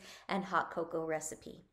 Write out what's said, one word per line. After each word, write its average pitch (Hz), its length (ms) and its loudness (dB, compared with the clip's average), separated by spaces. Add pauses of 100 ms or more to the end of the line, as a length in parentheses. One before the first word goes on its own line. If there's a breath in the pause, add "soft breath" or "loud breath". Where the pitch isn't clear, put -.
(280 loud breath)
and 190 180 2
hot 180 240 4
cocoa 165 360 0
recipe. - 680 -4